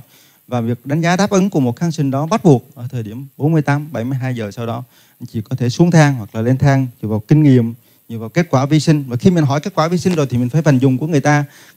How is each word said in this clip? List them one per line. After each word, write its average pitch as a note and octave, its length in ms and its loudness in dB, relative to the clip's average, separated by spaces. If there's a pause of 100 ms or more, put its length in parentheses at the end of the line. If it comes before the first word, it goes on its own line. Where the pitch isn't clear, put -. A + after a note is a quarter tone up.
(480)
Và B2 140 -4
việc A#2+ 240 -4
đánh D3 160 -2
giá F3 140 0
đáp G3+ 140 0
ứng G3 200 2
của E3 100 -2
một B2 160 0
kháng E3+ 160 -4
sinh C#3 200 -2
đó C#3 140 -2
bắt A3 180 -2
buộc C#3 320 4
ở A#2+ 160 -12
thời B2 120 -8
điểm A2+ 220 -12 (120)
bốn C#3+ 140 -2
mươi D#3 100 2
tám, C#3+ 300 -2
bảy A2+ 120 -6
mươi C3 140 -4
hai B2+ 180 -6
giờ G#2+ 160 -8
sau A#2 140 -10
đó B2 180 -8 (360)
anh B2+ 120 -16
chị A2+ 100 -6
có C3 140 -6
thể A#2+ 140 -2
xuống E3+ 220 2
thang D3 240 4
hoặc G#2 200 -10
là A2+ 60 -4
lên B2+ 160 2
thang C3+ 300 2 (140)
dựa A2 60 -6
vào G#2 200 -2
kinh D3+ 160 4
nghiệm, B2 300 4 (360)
dựa A#2 80 -10
vào A2+ 120 -10
kết - 200 -2
quả C3+ 160 2
vi D3+ 140 2
sinh. D3+ 280 2
Và B2+ 100 -6
khi F#3+ 140 4
mình E3 120 2
hỏi C#3 160 0
kết G3 160 -8
quả D#3+ 120 0
vi F3 100 -2
sinh F3+ 180 -2
rồi D3 140 0
thì B2 80 -4
mình B2 120 0
phải D3+ 120 0
vận C3+ 200 2
dụng C3 160 2
của D3+ 100 -4
người D#3 140 0
ta. D3 240 0 (320)